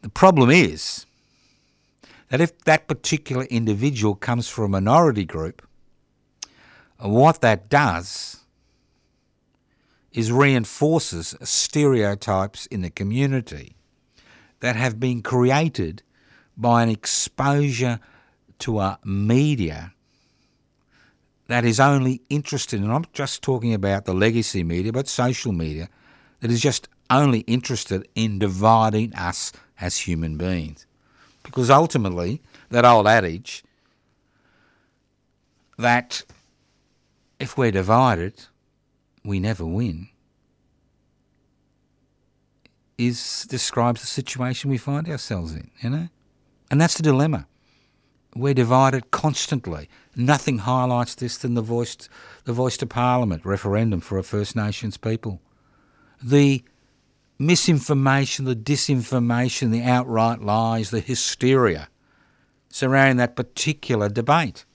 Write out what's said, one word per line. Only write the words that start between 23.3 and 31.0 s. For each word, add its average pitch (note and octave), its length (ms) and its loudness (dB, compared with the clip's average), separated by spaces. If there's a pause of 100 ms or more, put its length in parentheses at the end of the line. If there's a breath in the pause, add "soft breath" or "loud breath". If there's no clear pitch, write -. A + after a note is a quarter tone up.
talking A#2+ 300 -2
about G2 320 -2
the F#2 100 -2
legacy G#2+ 480 0
media, F2+ 300 -2
but C3+ 160 -4
social B2 440 -2
media, D#2+ 360 -6 (520 soft breath)
that A#2 100 -4
is A#2 100 0
just C3 280 -2 (220)
only C3 300 4
interested A2+ 720 -4
in A2 240 -2
dividing G#2+ 760 2
us - 360 -6 (300 soft breath)
as F2+ 180 -4
human D#2+ 380 -4
beings. E2 500 -6 (560 soft breath)